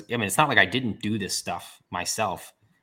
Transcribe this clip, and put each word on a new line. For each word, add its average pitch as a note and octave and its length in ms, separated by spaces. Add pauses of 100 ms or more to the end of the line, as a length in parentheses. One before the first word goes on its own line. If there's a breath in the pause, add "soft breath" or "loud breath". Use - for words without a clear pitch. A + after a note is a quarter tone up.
(100)
mean, A#2 120
it's G2 160
not D#3 100
like A#2 100
I G2 60
didn't G#2+ 360
do G#2+ 180
this F#2 180
stuff - 440 (100)
myself F2+ 640 (300)